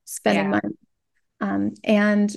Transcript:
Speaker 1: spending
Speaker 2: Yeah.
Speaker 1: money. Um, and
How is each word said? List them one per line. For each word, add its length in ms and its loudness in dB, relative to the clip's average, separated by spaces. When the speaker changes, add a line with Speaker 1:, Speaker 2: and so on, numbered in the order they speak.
Speaker 1:
spending 380 0
Speaker 2:
Yeah. 160 0
Speaker 1:
money. 160 -6
Um, 340 -2
and 520 2